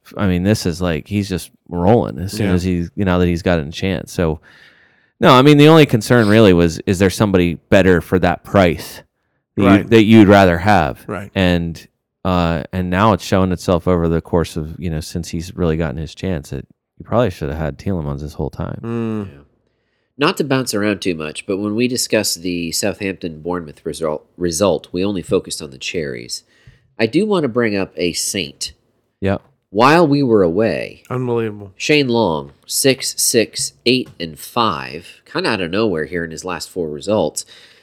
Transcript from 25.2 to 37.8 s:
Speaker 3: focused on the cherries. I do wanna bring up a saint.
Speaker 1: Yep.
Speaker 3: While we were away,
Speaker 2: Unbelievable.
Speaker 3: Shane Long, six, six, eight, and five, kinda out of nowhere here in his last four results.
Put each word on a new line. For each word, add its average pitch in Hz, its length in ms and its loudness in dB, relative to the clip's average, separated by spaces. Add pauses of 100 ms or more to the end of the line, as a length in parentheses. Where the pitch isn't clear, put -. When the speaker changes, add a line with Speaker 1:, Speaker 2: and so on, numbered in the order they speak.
Speaker 3:
focused - 400 -4
on 73 80 -14
the 67 80 -20
cherries. 64 640 -10 (540)
I 113 80 2
do 156 200 0
wanna 175 220 0
bring 110 280 -2
up 95 200 -4
a 87 160 -2
saint. - 600 -8 (480)
Speaker 1:
Yep. 95 220 -2 (280)
Speaker 3:
While 143 360 4
we 143 160 2
were 113 200 4
away, 82 640 -2
Speaker 2:
Unbelievable. 113 680 -6
Speaker 3:
Shane 147 320 2
Long, 85 440 0 (140)
six, - 540 -2
six, - 520 -2 (140)
eight, 127 240 0 (100)
and 80 180 -12
five, 80 840 -6
kinda 180 240 -6
out 110 140 -2
of 82 80 -6
nowhere 92 340 -2
here 85 200 -6
in 82 60 -10
his 80 140 -14
last 87 240 -10
four 85 220 -8
results. 78 560 -2 (360)